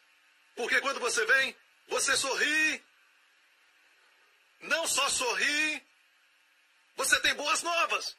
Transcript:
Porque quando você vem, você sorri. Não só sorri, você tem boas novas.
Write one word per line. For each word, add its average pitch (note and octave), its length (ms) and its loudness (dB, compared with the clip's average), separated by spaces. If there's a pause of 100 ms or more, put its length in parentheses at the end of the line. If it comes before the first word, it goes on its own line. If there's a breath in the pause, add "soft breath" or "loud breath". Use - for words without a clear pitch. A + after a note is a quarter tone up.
(540)
Porque A#3+ 260 0
quando B3+ 200 -2
você A3+ 240 0
vem, C4 320 2 (320)
você C#4 280 0
sorri. D4+ 680 0 (1800)
Não D#4+ 260 -2
só C#4 220 0
sorri, D4 800 -2 (1120)
você D4 240 2
tem C#4+ 140 2
boas D4 280 -2
novas. E4 560 -2